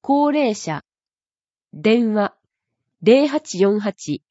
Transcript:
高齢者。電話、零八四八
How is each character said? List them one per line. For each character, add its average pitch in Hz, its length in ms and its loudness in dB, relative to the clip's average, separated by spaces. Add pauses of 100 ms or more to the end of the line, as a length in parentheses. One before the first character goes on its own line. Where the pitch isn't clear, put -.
高 294 300 0
齢 269 240 0
者。 156 280 -10 (880)
電 220 400 0
話、 202 220 -2 (680)
零 262 260 4
八 277 320 -6
四 202 200 2
八 196 520 -8